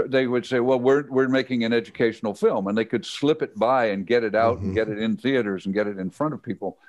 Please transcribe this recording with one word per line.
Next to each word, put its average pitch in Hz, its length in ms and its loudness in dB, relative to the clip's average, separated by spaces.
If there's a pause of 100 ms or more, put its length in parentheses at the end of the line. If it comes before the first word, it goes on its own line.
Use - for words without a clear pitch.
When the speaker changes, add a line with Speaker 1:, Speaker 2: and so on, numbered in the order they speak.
Speaker 1:
they 131 220 0
would 123 180 -2
say, 127 140 0
"Well, 127 200 2
we're, 135 300 4
we're 131 200 2
making 127 340 0
an 113 100 0
educational 113 640 0
film," 127 320 0
and 104 100 0
they 113 80 0
could 113 180 -2
slip - 380 -2
it 135 160 -8
by 120 280 2
and 98 200 -2
get 117 180 2
it 107 120 -2
out 113 240 4
and 95 80 -8
Speaker 2:
Mm-hmm. 95 80 -4
Speaker 1:
get 110 140 0
it 107 100 -6
in 110 180 -2
theaters 110 480 -2
and 98 80 -4
get 104 140 0
it 101 100 -8
in 92 140 -6
front 151 240 -4
of - 80 -16
people 98 340 -8 (120)